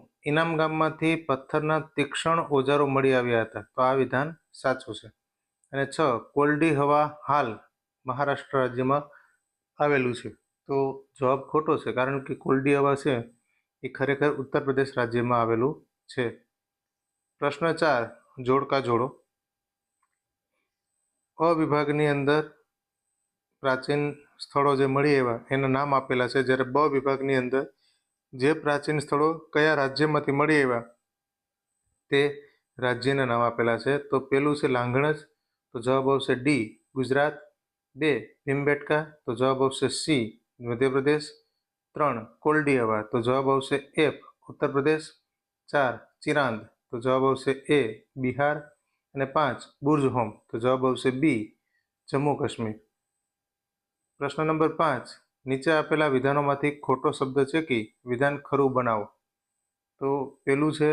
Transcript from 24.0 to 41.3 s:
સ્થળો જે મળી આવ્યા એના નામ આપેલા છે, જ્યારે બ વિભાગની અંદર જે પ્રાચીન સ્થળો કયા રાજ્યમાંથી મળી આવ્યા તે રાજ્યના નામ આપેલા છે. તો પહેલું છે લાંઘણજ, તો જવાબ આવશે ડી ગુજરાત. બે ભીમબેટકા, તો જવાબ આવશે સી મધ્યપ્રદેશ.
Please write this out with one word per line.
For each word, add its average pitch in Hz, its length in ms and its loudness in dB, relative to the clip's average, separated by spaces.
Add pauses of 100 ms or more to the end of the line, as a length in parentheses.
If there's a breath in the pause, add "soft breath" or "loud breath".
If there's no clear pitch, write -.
સ્થળો 143 380 2
જે 135 100 4
મળી 139 320 2
આવ્યા 120 320 0
એના 135 180 0
નામ 139 260 0
આપેલા 127 340 0
છે, 131 140 0
જ્યારે 131 220 2
બ 127 140 -4
વિભાગની 135 580 0
અંદર 127 280 0 (680)
જે 135 220 0
પ્રાચીન 147 440 -2
સ્થળો 147 300 0 (100)
કયા 151 360 2
રાજ્યમાંથી 143 580 0
મળી 147 300 4
આવ્યા 120 260 0 (1200)
તે 139 100 4 (580 loud breath)
રાજ્યના 123 460 0
નામ 120 180 0
આપેલા 117 360 2
છે. 135 200 -2
તો 143 220 -4
પહેલું 143 360 0
છે 147 120 -2
લાંઘણજ, 131 500 0 (560)
તો - 40 -8
જવાબ 131 300 0
આવશે 131 260 0
ડી 123 300 0 (280)
ગુજરાત. 139 440 0 (600)
બે 147 140 0 (260)
ભીમબેટકા, 143 640 -2 (180)
તો - 140 -8
જવાબ 131 280 0
આવશે 131 260 0
સી 131 360 -2 (360)
મધ્યપ્રદેશ. 135 680 0 (680)